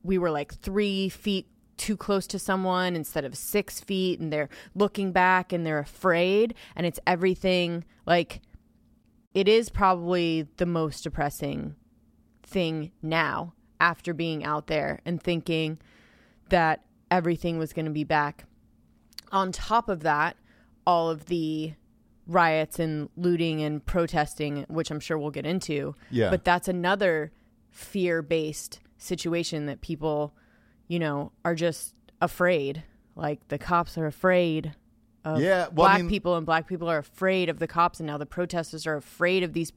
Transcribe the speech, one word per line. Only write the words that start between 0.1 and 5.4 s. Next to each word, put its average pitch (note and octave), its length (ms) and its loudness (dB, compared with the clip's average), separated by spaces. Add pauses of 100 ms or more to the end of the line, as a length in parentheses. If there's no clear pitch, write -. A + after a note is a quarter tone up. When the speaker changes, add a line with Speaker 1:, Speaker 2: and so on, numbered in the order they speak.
Speaker 1:
were, F3 120 2
like, D3 240 -4
three G3 540 0
feet G3 380 -2 (300)
too G#3+ 200 -4
close G3 320 -2
to G3+ 100 -8
someone F#3 560 0
instead D#3 300 -4
of B2+ 100 -8
six - 460 -4
feet, F#3 400 -2
and D#3 120 -4
they're D3+ 160 -2 (260)
looking G3 360 -2
back F#3 420 2